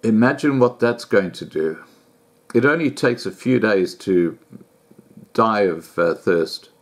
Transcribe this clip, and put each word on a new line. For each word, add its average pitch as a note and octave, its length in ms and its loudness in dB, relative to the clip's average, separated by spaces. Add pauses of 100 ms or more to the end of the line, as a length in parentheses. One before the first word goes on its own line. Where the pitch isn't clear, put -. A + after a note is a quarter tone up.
imagine C3 580 2
what A#2+ 200 2
that's A#2+ 260 -2
going F#2+ 280 0
to E2 120 -12
do. D#2+ 380 -6 (680)
It A#2+ 120 2
only D3+ 260 2
takes - 340 -2
a F#2+ 60 -6
few B2 280 -2
days G2 360 0
to F2+ 420 0 (960)
die G#2+ 280 0
of, E2 360 -4
uh, E2+ 180 0
thirst. - 540 -4 (120)